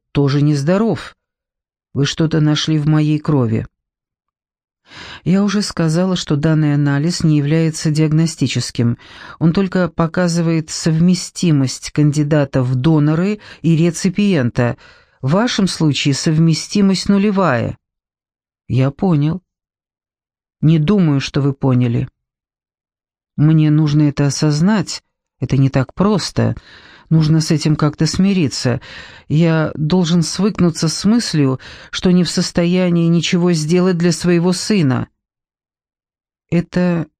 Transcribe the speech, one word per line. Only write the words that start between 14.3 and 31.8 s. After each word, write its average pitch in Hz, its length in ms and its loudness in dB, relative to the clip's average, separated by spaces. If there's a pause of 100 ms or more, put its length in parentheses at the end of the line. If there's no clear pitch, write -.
В 131 100 -2
вашем 208 360 0
случае 147 460 -2
совместимость 165 960 0
нулевая. 190 680 0 (880)
Я 131 240 0
понял. 160 500 -2 (1200)
Не 160 160 4
думаю, 156 420 2
что 139 220 -4
вы 139 120 0
поняли. 123 540 0 (1300)
Мне 151 360 4
нужно 151 320 2
это 143 240 0
осознать. 156 760 -2 (360)
Это 131 180 -2
не 135 120 2
так - 240 -2
просто. 165 640 0 (540)
Нужно 160 300 2
с 160 120 -2
этим 151 240 0
как-то 156 320 0
смириться. 170 760 0 (460)
Я 160 480 2
должен 165 480 0
свыкнуться 180 640 -2
с - 180 -4
мыслью, 156 540 0 (320)